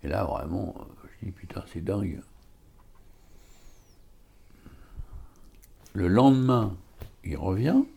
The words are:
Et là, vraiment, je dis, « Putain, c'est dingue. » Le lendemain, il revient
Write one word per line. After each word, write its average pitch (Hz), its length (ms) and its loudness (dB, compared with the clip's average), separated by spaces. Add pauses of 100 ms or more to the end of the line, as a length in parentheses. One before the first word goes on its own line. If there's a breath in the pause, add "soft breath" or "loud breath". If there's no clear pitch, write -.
Et 71 40 -4
là, 95 160 -2
vraiment, - 500 -6 (460)
je 92 60 -10
dis, « 90 60 -10
Putain, - 400 -14
c'est 85 120 -8
dingue. » 98 360 -4 (3750 soft breath)
Le 90 140 2
lendemain, 123 680 6 (480)
il 73 120 -6
revient 117 460 2 (140)